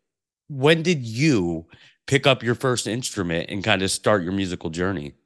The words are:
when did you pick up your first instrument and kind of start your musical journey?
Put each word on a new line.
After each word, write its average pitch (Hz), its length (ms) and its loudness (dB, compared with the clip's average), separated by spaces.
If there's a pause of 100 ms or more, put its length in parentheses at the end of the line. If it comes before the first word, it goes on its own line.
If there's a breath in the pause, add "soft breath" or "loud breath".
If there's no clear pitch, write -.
(480)
when 151 340 4
did 156 200 2
you 110 640 0 (400 soft breath)
pick 135 200 2
up 127 160 2
your 120 120 0
first 123 320 -2
instrument 98 640 -4
and 92 140 -6
kind 101 180 2
of 95 80 0
start 107 320 2
your 87 100 -4
musical 90 380 -4
journey? 82 420 -4 (140)